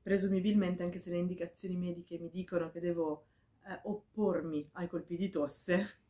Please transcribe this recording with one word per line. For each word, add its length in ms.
presumibilmente, 800
anche 160
se 120
le 60
indicazioni 600
mediche 400
mi 120
dicono 420
che 80
devo, 480
eh, 160
oppormi 880
ai 140
colpi 280
di 140
tosse 680